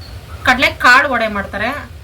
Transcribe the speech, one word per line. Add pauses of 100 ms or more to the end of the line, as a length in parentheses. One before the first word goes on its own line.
(460)
ಕಡಲೆ (160)
ಕಾಳು
ವಡೆ
ಮಾಡ್ತಾರೆ, (360)